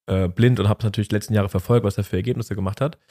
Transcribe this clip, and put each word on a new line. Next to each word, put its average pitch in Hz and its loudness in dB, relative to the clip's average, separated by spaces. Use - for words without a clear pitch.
äh, 95 0
blind 117 2
und 98 2
hab 107 0
natürlich 104 -2
die 104 0
letzten 104 -4
Jahre 101 2
verfolgt, 107 2
was 101 -2
er 101 0
für - -6
Ergebnisse 110 -4
gemacht 104 -6
hat. 147 -6